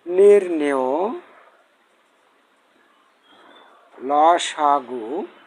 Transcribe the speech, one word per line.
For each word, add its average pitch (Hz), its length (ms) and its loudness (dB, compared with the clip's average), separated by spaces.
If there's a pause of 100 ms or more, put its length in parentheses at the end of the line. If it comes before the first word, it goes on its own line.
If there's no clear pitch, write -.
(160)
নির্ণেয় 175 680 2 (3250)
লসাগু, 143 920 0 (420)